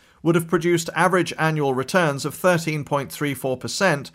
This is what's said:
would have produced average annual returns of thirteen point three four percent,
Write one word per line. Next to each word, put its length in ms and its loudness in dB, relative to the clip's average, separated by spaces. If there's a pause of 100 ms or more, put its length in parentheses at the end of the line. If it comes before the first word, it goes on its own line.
(220)
would 120 2
have 140 0
produced 460 0
average 440 2
annual 340 0
returns 540 0
of 80 -4
thirteen 500 0
point 260 -4
three 220 -4
four 240 -2
percent, 580 0